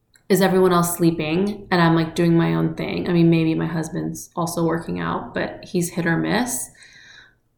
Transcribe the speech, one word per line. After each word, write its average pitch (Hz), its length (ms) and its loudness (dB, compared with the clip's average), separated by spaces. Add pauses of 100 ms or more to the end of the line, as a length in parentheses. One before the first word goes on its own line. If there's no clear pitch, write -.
(300)
is 185 100 4
everyone 185 320 4
else 175 240 0
sleeping 165 760 0
and 175 100 4
I'm, 165 140 4
like, 160 180 0
doing 170 240 2
my 165 160 2
own 165 220 -2
thing. 175 340 -6
I - 20 -2
mean, 170 200 6
maybe 160 240 2
my 165 100 -2
husband's 165 680 -6
also 170 280 -2
working 170 360 -4
out, - 340 -6
but - 320 -6
he's 175 240 -2
hit 170 160 -6
or 165 100 2
miss 175 540 -2 (880)